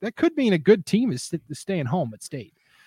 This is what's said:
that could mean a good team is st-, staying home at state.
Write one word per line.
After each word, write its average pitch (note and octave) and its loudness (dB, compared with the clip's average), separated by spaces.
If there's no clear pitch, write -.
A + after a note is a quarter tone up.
that G#3+ -6
could E4 0
mean A#3 4
a F3 4
good F#3+ 4
team A3+ 0
is B2+ -6
st-, - -8
staying D3+ -6
home C3+ -2
at G#2+ -20
state. A#2+ -14